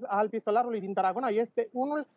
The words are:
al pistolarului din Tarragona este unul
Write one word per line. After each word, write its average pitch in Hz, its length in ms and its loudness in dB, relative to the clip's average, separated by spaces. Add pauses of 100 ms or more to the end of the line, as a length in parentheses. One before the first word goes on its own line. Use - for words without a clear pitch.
al 208 220 2
pistolarului 226 520 0
din 190 140 -4
Tarragona 190 340 0
este 226 440 0
unul 285 340 -2 (100)